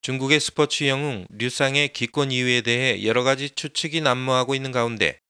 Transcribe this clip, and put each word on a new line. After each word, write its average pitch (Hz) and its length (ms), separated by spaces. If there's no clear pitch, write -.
중국의 135 380
스포츠 - 480
영웅 135 420
류상의 135 640
기권 143 380
이유에 127 300
대해 117 440
여러 117 180
가지 135 260
추측이 160 520
난무하고 131 520
있는 135 180
가운데 117 480